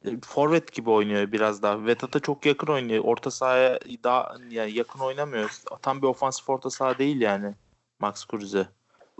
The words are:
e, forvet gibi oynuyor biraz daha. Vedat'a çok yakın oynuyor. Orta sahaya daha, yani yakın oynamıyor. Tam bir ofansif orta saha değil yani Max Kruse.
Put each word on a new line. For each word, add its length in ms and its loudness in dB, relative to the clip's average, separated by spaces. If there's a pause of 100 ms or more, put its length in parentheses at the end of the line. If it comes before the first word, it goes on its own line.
e, 60 -6 (160)
forvet 460 2
gibi 180 -2
oynuyor 420 4
biraz 300 0
daha. 240 0
Vedat'a 340 0
çok 260 -2
yakın 260 2
oynuyor. 320 0
Orta 260 0
sahaya 480 2 (260)
daha, 320 0 (140)
yani 220 -4
yakın 280 -4
oynamıyor. 500 -4 (320)
Tam 200 -2
bir 40 4
ofansif 440 -2
orta 200 -2
saha 280 0
değil 220 2
yani 340 0 (440)
Max 260 -4
Kruse. 420 -2 (540)